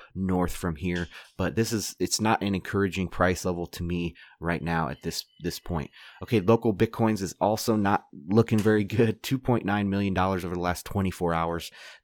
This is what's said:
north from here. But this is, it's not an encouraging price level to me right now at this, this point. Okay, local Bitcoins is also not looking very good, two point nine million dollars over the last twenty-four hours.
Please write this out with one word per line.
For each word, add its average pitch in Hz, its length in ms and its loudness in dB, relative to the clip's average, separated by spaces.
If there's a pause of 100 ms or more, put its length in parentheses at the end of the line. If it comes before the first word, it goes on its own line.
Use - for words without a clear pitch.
(120)
north 92 400 0
from 87 220 -4
here. 87 320 -4 (300)
But 92 180 -2
this 113 180 0
is, 104 280 -2
it's - 200 0
not 107 220 2
an 98 140 0
encouraging 92 500 -2
price 90 380 0
level 87 240 -2
to - 160 -8
me 87 320 -2 (240)
right 85 200 -2
now 82 280 -2
at - 140 -12
this, - 220 -6 (160)
this 82 180 -6
point. - 320 -6 (320)
Okay, 104 180 2
local 113 340 4
Bitcoins 110 480 2
is 87 180 -4
also 110 360 2
not 101 300 2 (220)
looking 110 300 4
very 107 240 4
good, 107 400 0
two 131 160 -2
point 120 260 0
nine 101 240 0
million 98 240 0
dollars 92 320 0
over 87 120 -4
the 87 40 -4
last 87 240 -2
twenty-four 90 480 0
hours. 82 380 -2 (340)